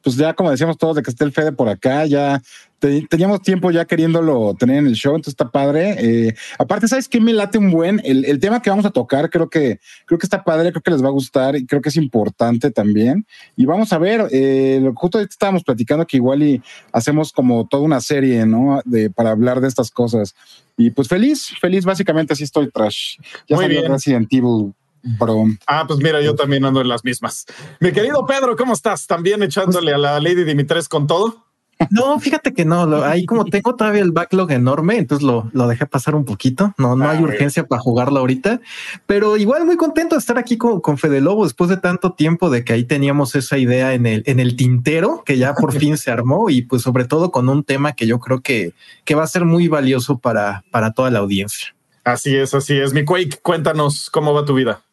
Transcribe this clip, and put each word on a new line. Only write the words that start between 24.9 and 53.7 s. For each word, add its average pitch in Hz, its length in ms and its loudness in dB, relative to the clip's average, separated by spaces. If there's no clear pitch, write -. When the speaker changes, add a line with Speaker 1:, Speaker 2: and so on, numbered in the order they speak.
Speaker 1:
bro. 110 280 0
Speaker 2:
Ah, 156 220 -2
pues 151 120 -2
mira, 151 220 2
yo 147 140 2
también 139 280 0
ando 135 180 0
en 127 60 -2
las 120 160 -4
mismas. - 420 -8
Mi 180 120 2
querido 247 360 0
Pedro, 269 280 0
¿cómo 247 180 -2
estás? 196 340 -4
¿También 190 340 0
echándole 180 540 0
a - 20 0
la 147 220 0
Lady 175 240 0
Dimitrescu 156 520 -2
con 143 120 0
todo? 196 360 -2
Speaker 3:
No, 262 300 2
fíjate 294 340 -2
que 175 120 0
no, 170 200 2
lo, 151 180 2
ahí 170 220 0
como 226 200 0
tengo 214 300 -2
todavía 208 280 2
el 175 80 2
backlog 175 400 0
enorme, 143 480 2
entonces 147 260 -2
lo, 113 280 0
lo 123 140 2
dejé 120 200 -2
pasar 147 260 -4
un 151 120 0
poquito. 131 520 -2
No, 127 180 2
no 135 100 2
Speaker 2:
Ah, 151 80 0
Speaker 3:
hay 156 40 0
Speaker 2:
muy 160 80 2
bien. 139 80 -2
Speaker 3:
urgencia 143 320 -2
para 120 160 -2
jugarlo 127 380 0
ahorita, 131 420 0
pero 214 300 2
igual 262 280 2
muy 349 100 4
contento 320 380 0
de 277 60 2
estar 240 180 -2
aquí 233 220 -2
con, 226 220 0
con 143 180 -2
Fede 143 200 2
Lobo 196 260 2
después 175 260 0
de 185 60 0
tanto 180 360 -2
tiempo 165 380 0
de 120 120 0
que 120 100 -2
ahí 120 100 0
teníamos 139 500 0
esa 139 240 -2
idea 127 380 2
en 120 100 2
el, 110 220 0
en 131 120 2
el 123 160 0
tintero, 151 680 0
que 131 140 0
ya 135 160 0
por 151 180 0
Speaker 2:
<laughs> 143 60 -2
Speaker 3:
fin 151 180 2
se 131 140 -4
armó 139 400 0
y, 127 100 4
pues, 123 220 -2
sobre 123 220 0
todo 156 260 0
con 127 180 2
un 143 140 2
tema 139 300 -2
que 117 120 -4
yo 120 140 0
creo 131 220 -4
que, 104 320 -2
que 147 120 0
va 156 80 2
a 151 40 -2
ser 175 180 0
muy 170 220 4
valioso 131 520 0
para, 104 500 -2
para 113 220 0
toda 131 180 0
la 117 80 2
audiencia. 101 580 -4
Speaker 2:
Así 123 320 -2
es, 135 180 0
así 143 240 0
es. 139 160 0
Mi 147 120 0
Quake, 180 360 -2
cuéntanos 156 680 -2